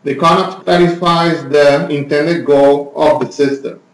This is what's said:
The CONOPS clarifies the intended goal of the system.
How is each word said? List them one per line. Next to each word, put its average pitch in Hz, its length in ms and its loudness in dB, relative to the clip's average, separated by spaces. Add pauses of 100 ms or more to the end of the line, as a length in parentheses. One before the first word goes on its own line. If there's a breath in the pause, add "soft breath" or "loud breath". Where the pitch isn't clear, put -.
The 139 120 -4
CONOPS 170 480 -2
clarifies 170 840 0
the 143 420 2
intended 151 560 -2
goal 143 500 2
of 147 300 0
the - 60 -14
system. 135 500 -4 (120)